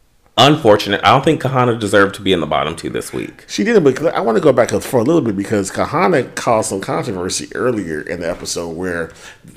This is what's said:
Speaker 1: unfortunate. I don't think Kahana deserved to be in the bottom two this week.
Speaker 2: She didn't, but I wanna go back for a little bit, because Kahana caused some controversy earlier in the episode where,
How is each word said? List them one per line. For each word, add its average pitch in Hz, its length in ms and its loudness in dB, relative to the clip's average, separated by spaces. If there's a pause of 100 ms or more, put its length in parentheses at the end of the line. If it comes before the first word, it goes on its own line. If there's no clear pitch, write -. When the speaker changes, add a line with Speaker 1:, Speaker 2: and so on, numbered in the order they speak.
(360)
Speaker 1:
unfortunate. 110 680 4
I 101 60 6
don't 135 140 4
think 156 160 2
Kahana 123 380 0
deserved 101 380 2
to - 40 -14
be 95 120 0
in 87 80 2
the 76 60 -4
bottom 76 280 -2
two 76 160 -10
this 57 220 -8
week. - 340 -10
Speaker 2:
She - 160 -4
didn't, 208 220 4
but 147 300 2
I - 60 0
wanna 214 200 0
go 143 120 4
back 113 180 2
for 123 280 0
a 110 40 2
little 156 180 2
bit, 110 160 -2
because 98 340 -2
Kahana 147 640 -2
caused 110 360 0
some 98 100 -4
controversy 107 720 -6
earlier 92 460 -4
in 85 200 -8
the 82 80 -4
episode 85 420 -8
where, 85 420 -6 (440)